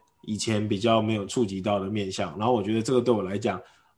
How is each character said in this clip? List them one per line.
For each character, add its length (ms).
以 160
前 280
比 140
较 220
没 140
有 100
触 200
及 160
到 180
的 100
面 200
向， 300
然 80
后 60
我 100
觉 100
得 80
这 120
个 80
对 120
我 100
来 140
讲， 240